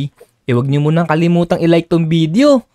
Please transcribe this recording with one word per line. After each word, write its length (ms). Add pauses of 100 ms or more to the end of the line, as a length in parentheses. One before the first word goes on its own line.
(460)
eh, 80
wag 120
niyo 140
munang 260
kalimutang 520
i-like 300
tong 180
video. 560 (140)